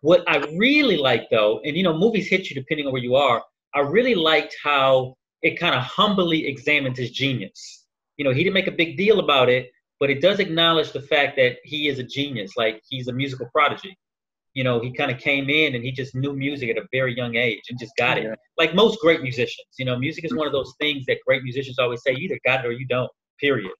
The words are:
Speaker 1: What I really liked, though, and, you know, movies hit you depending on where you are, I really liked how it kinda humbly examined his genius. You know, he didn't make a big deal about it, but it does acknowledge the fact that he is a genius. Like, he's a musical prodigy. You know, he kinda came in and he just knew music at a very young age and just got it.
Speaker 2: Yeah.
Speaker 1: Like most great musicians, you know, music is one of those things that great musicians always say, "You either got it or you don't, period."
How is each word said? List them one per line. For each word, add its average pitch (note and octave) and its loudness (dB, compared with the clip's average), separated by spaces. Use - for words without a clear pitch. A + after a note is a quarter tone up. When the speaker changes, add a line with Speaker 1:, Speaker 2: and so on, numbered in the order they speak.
Speaker 1:
What E3+ 4
I D#3+ 2
really B3+ 4
liked, B2+ 0
though, G#2+ 4
and, D3 -6
you F#3 0
know, D#3+ 2
movies G#3 2
hit F#3+ -2
you A#2 -10
depending C#3+ -6
on C3 -4
where B2+ -4
you B2 0
are, B2+ 4
I C#3 0
really G#3+ 2
liked D#3 2
how C3+ 2
it - 0
kinda D#3 0
humbly F3+ 0
examined C#3 -2
his B2 -6
genius. - -6
You C#3+ -6
know, C3 2
he C#3 2
didn't F#3+ 0
make F#3+ 0
a - -4
big D#3+ -2
deal G3+ 4
about C3+ 4
it, B2 0
but C#3 2
it C3 0
does G3 4
acknowledge E3 2
the C#3 -8
fact C#3+ 0
that B2 2
he D3 -4
is B2+ -2
a B2+ -6
genius. B2 -6
Like, A2+ -2
he's B2+ -8
a B2 -6
musical B2+ -6
prodigy. C#3 0
You C3 -4
know, B2 2
he B2+ -6
kinda C3+ -4
came C#3 -2
in D3+ 2
and A#2 -6
he C3 -6
just B2+ -8
knew C#3 -4
music C#3 -6
at A2 -2
a G2 -8
very B2+ -2
young A#2 -4
age A#2 0
and B2 -12
just A2+ -14
got B2+ 0
it. - -6
Speaker 2:
Yeah. A2 -8
Speaker 1:
Like E3 2
most G#3+ 4
great D#3+ 4
musicians, B2 -4
you C3 -4
know, B2 -2
music D#3 -6
is C#3 -4
one D3+ -2
of C#3+ -2
those B2+ -4
things D3 -2
that A#2+ 0
great C3 2
musicians B2+ -6
always B2 0
say, C3+ 0
"You B2+ -2
either D3 -6
got B2+ 2
it A#2+ -4
or A#2+ -2
you B2 -8
don't, B2 -2
period." A#2+ 0